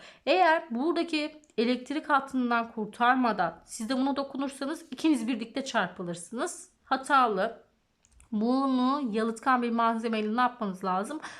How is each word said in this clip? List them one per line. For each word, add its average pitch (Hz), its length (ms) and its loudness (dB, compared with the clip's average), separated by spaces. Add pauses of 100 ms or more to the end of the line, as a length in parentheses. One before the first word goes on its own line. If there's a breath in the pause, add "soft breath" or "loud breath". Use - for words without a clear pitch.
(260 loud breath)
Eğer 330 440 4
buradaki 302 760 -2 (120)
elektrik 254 500 0
hattından 247 640 0
kurtarmadan 220 920 0
siz - 240 -8
de 262 80 0
buna 269 200 0
dokunursanız 277 760 -6
ikiniz 254 380 2
birlikte 247 360 -4
çarpılırsınız. 196 1080 -4 (140)
Hatalı. 247 760 2 (720)
Bunu 262 800 2
yalıtkan 226 500 0
bir 240 80 0
malzemeyle 226 640 0
ne 247 40 2
yapmanız 220 440 -2
lazım? 208 360 -2 (200 loud breath)